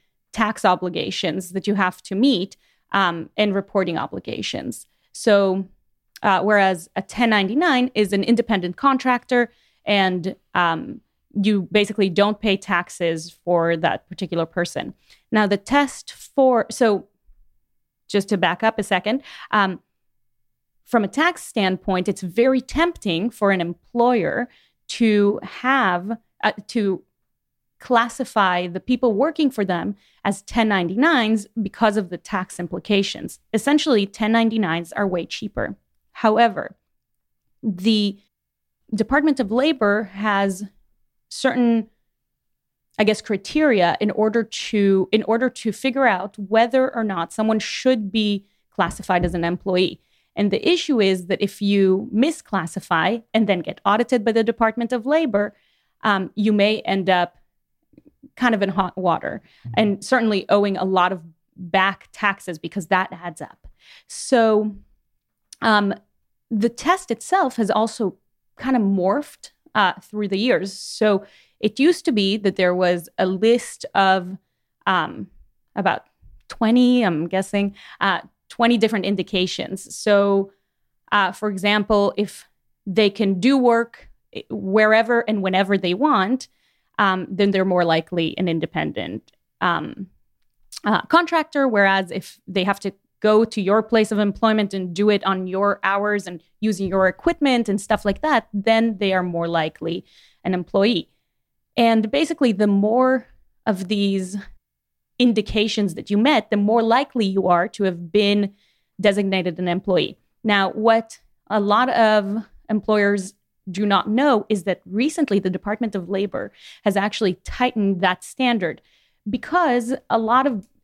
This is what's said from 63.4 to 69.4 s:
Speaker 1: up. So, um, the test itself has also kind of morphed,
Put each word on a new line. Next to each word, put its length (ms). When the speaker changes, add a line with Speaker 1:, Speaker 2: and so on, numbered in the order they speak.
Speaker 1:
up. 260
So, 720
um, 320
the 160
test 440
itself 440
has 140
also 460
kind 180
of 80
morphed, 680